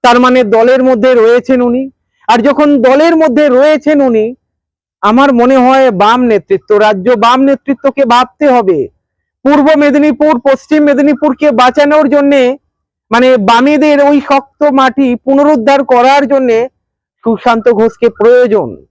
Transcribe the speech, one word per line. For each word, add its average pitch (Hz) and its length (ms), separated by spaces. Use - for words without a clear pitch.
তার 247 180
মানে 254 240
দলের 240 400
মধ্যে 254 300
রয়েছেন 240 480
উনি। 247 280
আর 233 100
যখন 285 440
দলের 294 340
মধ্যে 302 320
রয়েছেন 285 520
উনি, 240 340
আমার 254 340
মনে 247 220
হয় 262 340
বাম 214 320
নেতৃত্ব, 208 560
রাজ্য 214 320
বাম 247 300
নেতৃত্বকে 277 640
ভাবতে 247 440
হবে 190 400
পূর্ব 294 340
মেদিনীপুর, 294 640
পশ্চিম 285 420
মেদিনীপুরকে 294 680
বাঁচানোর 285 580
জন্যে, 277 480
মানে, 254 260
বামেদের 277 680
ওই 285 160
শক্ত - 420
মাটি 269 520
পুনরুদ্ধার 277 680
করার 262 420
জন্যে 247 420
সুশান্ত 226 440
ঘোষকে 226 400
প্রয়োজন। 214 680